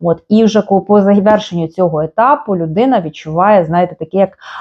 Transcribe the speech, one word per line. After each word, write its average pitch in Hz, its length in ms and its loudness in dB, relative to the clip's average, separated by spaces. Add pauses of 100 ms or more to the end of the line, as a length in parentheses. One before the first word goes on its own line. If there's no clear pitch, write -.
От, 165 280 -2
і 220 160 4
вже 208 180 2
ко-, 196 180 0
по 202 200 2
завершенню 196 680 0
цього 165 340 -2
етапу 220 540 -2
людина 196 440 0
відчуває, 170 640 0
знаєте, 175 300 -2
таке 160 240 -8
як, 196 200 -2 (220)